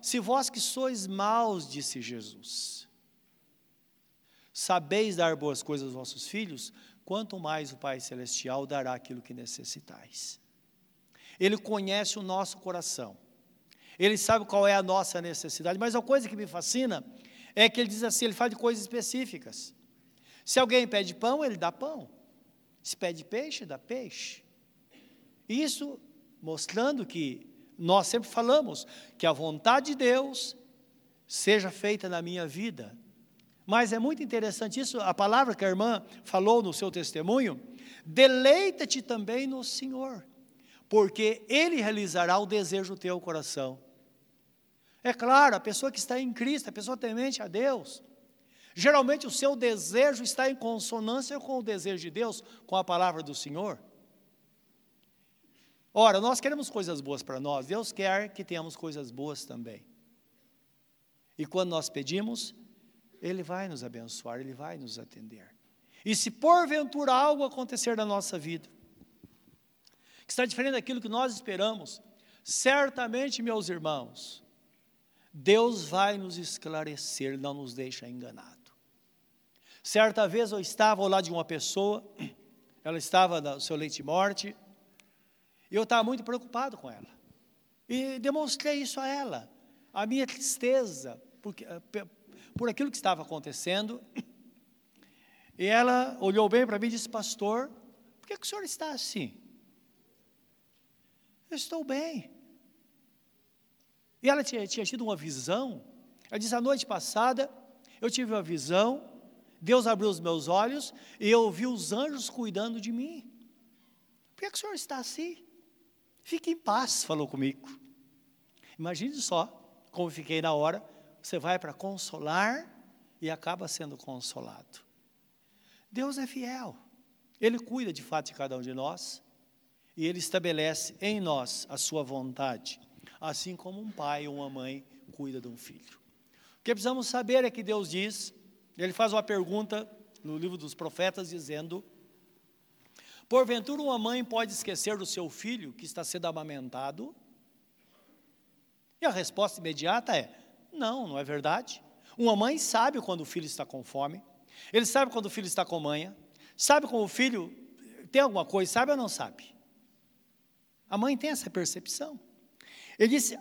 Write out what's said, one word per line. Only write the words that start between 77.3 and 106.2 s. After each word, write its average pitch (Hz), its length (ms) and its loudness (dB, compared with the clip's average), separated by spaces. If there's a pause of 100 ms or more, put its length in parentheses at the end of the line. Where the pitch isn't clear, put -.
não 139 160 -6
nos 135 200 -10
deixa 127 340 -10
enganado. 123 640 -16 (1120)
Certa 214 440 6
vez 208 240 0
eu 208 80 -4
estava 214 420 2
ao 196 60 2
lado 190 180 4
de 165 60 -8
uma 165 140 -4
pessoa, 202 580 -2 (400)
<clears throat> - 400 -20
ela 165 140 -4
estava 175 420 4
no 143 220 -6
seu 160 140 -4
leite 151 220 -4
de 143 60 -10
morte, 196 520 0 (1120)
e 185 60 -4
eu 220 80 4
estava 226 200 4
muito 233 180 -2
preocupado 240 560 -6
com 127 140 -14
ela. 104 160 -18 (800)
E 262 320 -4
demonstrei 285 640 0
isso 277 180 -6
a 269 80 -4
ela, 262 420 -6 (440)
a 202 120 -2
minha 254 220 0
tristeza, 208 920 -2 (200)
porque, 208 220 -12
eh, 170 160 -14 (100)
pe-, 202 160 -6 (520)
por 240 100 0
aquilo 262 240 -2
que - 60 -8
estava 180 240 2
acontecendo. 180 800 -4 (140)
<clears throat> - 160 -12 (1300)
E 180 80 -2
ela 247 540 4
olhou 196 300 6
bem 247 160 6
para 208 140 0
mim 226 80 0
e - 20 0
disse, 226 180 -4
"Pastor, 220 640 -2 (500)
por - 80 -20
que 403 80 -8
que - 100 -10
o - 40 -6
senhor 403 140 -6
está 311 280 -6
assim?" 180 460 -6 (2000)
"Eu 339 60 -6
estou 320 280 -6
bem." 277 480 -4 (1900)
E 254 60 6
ela 285 140 4
tinha, 220 220 -4
tinha 208 200 -4
tido 240 180 -4
uma 214 120 -2
visão. 160 680 -4 (480)